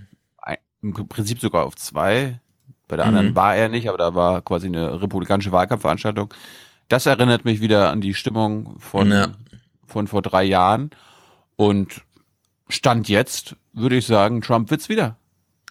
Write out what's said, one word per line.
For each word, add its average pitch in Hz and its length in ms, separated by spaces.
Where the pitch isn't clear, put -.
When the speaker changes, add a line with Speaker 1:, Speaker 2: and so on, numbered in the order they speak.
Speaker 1:
Ein, - 200
im 104 100
Prinzip 113 460
sogar 85 260
auf 69 100
zwei. 120 640
Bei 80 100
der 76 80
anderen 101 240
Speaker 2:
Mhm. - 60
Speaker 1:
war 95 200
er 110 140
nicht, 117 200
aber 92 80
da 85 160
war 87 300
quasi 90 240
eine 82 340
republikanische 98 500
Wahlkampfveranstaltung. 101 800
Das 127 200
erinnert 127 380
mich 107 160
wieder 104 280
an 90 100
die 98 140
Stimmung 107 680
von, 98 320
Speaker 2:
Ja. 101 180
Speaker 1:
von 107 200
vor 101 140
drei 95 220
Jahren. 98 480
Und 101 460
Stand 117 400
jetzt - 460
würde 123 240
ich 113 80
sagen, 110 360
Trump 113 280
wird's 156 200
wieder. 175 280